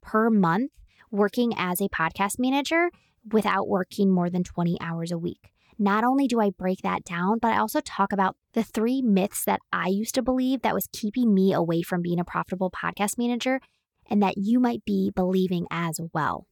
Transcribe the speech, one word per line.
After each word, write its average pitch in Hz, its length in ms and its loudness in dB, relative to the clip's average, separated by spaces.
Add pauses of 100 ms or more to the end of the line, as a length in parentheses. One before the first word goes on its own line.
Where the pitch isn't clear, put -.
per 220 260 2
month 202 400 2 (400)
working 214 480 2
as 180 240 -2
a 196 80 0
podcast 180 480 -2
manager 285 540 0 (400)
without 202 360 0
working 196 440 0
more 175 180 2
than 180 140 -2
twenty 175 360 -2
hours 165 320 -6
a 170 60 -4
week. 175 320 -8 (300)
Not 202 240 2
only 269 240 2
do 233 120 2
I 208 120 4
break 185 320 -4
that 185 200 -2
down, 185 360 0
but 226 140 2
I 196 40 2
also 214 240 0
talk - 320 -2
about 190 220 0 (180)
the 226 100 0
three 240 380 0
myths 202 440 2
that 196 160 0 (120)
I 175 140 -2
used 196 260 -2
to 269 80 2
believe 254 400 0
that 214 140 0
was 190 180 -4
keeping 226 400 0
me 190 200 4
away 170 280 0
from 175 220 -2
being 175 160 -2
a 175 60 -2
profitable 180 440 -4
podcast 190 480 -4
manager 247 420 -2 (480)
and 208 140 2
that 190 160 2
you 220 220 2
might 240 260 0
be 196 300 0
believing 185 560 0
as 165 280 -4 (140)
well. 131 380 -4